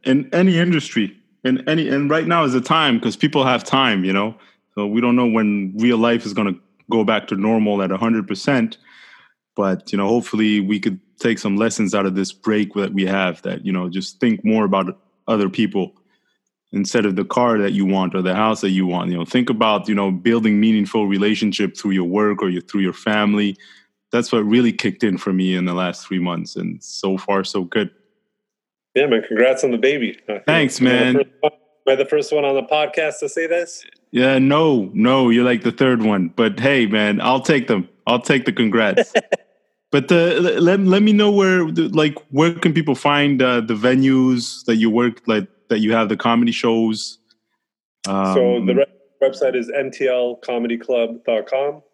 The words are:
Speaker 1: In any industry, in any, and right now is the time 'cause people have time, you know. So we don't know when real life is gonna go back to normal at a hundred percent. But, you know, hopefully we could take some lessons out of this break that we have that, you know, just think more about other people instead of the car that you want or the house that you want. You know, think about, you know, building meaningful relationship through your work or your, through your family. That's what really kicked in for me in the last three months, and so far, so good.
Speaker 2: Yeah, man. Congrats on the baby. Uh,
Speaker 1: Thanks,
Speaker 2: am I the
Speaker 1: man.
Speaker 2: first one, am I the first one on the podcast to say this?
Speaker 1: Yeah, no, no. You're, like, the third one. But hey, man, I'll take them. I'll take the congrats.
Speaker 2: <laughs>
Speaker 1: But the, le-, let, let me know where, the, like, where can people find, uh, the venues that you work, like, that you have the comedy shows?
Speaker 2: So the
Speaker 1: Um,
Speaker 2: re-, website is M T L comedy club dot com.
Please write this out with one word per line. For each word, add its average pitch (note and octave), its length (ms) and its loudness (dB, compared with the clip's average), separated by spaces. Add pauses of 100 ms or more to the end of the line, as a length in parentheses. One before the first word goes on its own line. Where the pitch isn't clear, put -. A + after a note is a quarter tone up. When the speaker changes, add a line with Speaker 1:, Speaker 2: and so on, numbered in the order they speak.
Speaker 1:
In C3+ 280 0
any F3 260 4
industry, D3 580 -2 (280)
in B2+ 240 -2
any, D#3 200 0
and C#3+ 220 -2
right D#3+ 160 0
now E3+ 180 2
is B2+ 80 0
the B2+ 80 2
time D3 380 2
'cause A2 180 -2
people C#3+ 280 0
have B2 180 0
time, A#2 420 0
you F#2+ 80 0
know. G#2 220 -2 (400)
So G#2 120 -4
we G#2+ 140 0
don't A#2+ 140 2
know B2 120 2
when G#2 500 0
real A#2 220 2
life A#2 280 0
is G2+ 80 -8
gonna G2 200 -2 (360)
go A2+ 140 2
back G#2 240 0
to G2+ 80 -4
normal G#2 460 0
at F#2+ 100 -2
a F#2+ 40 -2
hundred A2 300 0
percent. A2+ 500 -2 (800)
But, F#2+ 360 -4
you G2+ 60 -2
know, G2 100 -2
hopefully G#2+ 520 0
we G2 200 -2
could G2 180 -4 (220)
take A#2 180 0
some G2 180 -2
lessons G#2+ 380 -2
out G2 120 0
of F#2+ 100 -2
this F#2+ 160 -4
break G#2+ 420 -2
that G2 180 -4
we G2 140 -2
have F#2 360 -2
that, F#2 220 -8
you G2 80 -4
know, F2+ 160 -4
just F#2+ 300 -10
think A2 260 0
more A2 200 2
about F#2+ 340 -2 (300)
other G#2 200 0
people F#2+ 460 -2 (760)
instead G2+ 340 -2
of F#2+ 80 0
the G2 100 -2
car A#2+ 340 0
that G2+ 140 -2
you G2 140 0
want F#2+ 300 -2
or F#2 60 -2
the F#2 120 -2
house G#2+ 280 0
that G2 80 0
you F#2+ 140 0
want. F2 280 -4
You F2 60 -4
know, E2+ 60 -6
think B2 240 0
about, G#2+ 400 0
you G#2+ 60 0
know, G2 160 0
building A2 480 0
meaningful G#2+ 480 2
relationship G2+ 680 -2
through G2+ 160 -4
your F#2 120 0
work G2+ 380 0
or G2 60 -2
your, F2+ 140 -4
through - 180 -4
your F#2 120 0
family. G#2 640 0 (540)
That's A#2+ 220 -2
what A2+ 80 2
really A2+ 320 2
kicked - 320 -4
in F#2 140 0
for G2 140 -4
me F#2 220 0
in F2+ 120 -2
the F2 80 -2
last F2+ 320 -4
three F#2+ 120 -4
months, F2 380 -6
and F2+ 260 -8
so F#2+ 340 -6
far, G2 280 -2
so F#2+ 200 -6
good. G2 260 -4 (1040)
Speaker 2:
Yeah, C#3+ 100 2
man. A2+ 200 0
Congrats B2 380 2
on C3 60 0
the A#2+ 80 -2
baby. B2+ 400 -2 (100)
Uh, G#2 180 -6
Speaker 1:
Thanks, D3+ 340 0
Speaker 2:
am B2+ 60 4
I B2 40 4
the B2 60 2
Speaker 1:
man. B2+ 180 2
Speaker 2:
first C#3 160 0 (100)
one, D3+ 120 0 (340)
am C3+ 60 4
I - 40 4
the C3+ 100 0
first D3+ 260 -2
one D3 120 0
on C#3 120 0
the C3 60 0
podcast D3+ 580 -2
to D3 80 -6
say E3 180 -4
this? E3+ 380 -4 (260)
Speaker 1:
Yeah, C3 280 2
no, C3+ 560 2
no. B2 360 4
You're, A#2+ 140 4
like, B2 180 2
the A#2 100 0
third B2+ 300 2
one. G2 260 0
But A2 320 0
hey, C3 260 2
man, G#2 340 0
I'll B2+ 200 2
take C3+ 280 0
them. G2 200 0 (180)
I'll A#2+ 140 2
take C3 260 0
the A#2+ 60 -2
congrats. A2 640 0
Speaker 2:
<laughs> - 40 0 (680)
Speaker 1:
But C#3 180 0
the, E3+ 320 2
le-, F3 200 0
let, F#3 200 4
let F#3+ 240 4
me G#3+ 80 4
know G#3 180 4
where, F#3 400 2
the, E3 160 0
like, C#3+ 320 0 (120)
where D#3+ 220 2
can E3 220 0
people D3 220 0
find, C#3+ 440 2
uh, B2 200 2
the A2+ 140 -4
venues B2+ 880 2
that A#2 100 0
you A2 160 2
work, A#2 380 0
like, G#2+ 180 0 (220)
that A2 100 0
you A2 140 2
have A2+ 160 2
the G#2 80 -2
comedy A#2 340 2
shows? A2+ 680 -2 (840)
Speaker 2:
So G2 60 -8 (560)
the - 60 0
Speaker 1:
Um, C3 60 2
Speaker 2:
re-, C#3 80 2 (360)
website C3+ 320 -2
is A#2+ 160 -4
M C3+ 220 -6
T C3+ 160 -4
L B2 260 -2
comedy A#2+ 440 -4
club A#2 460 -4
dot A2 220 -2
com. C#3+ 340 -4 (140)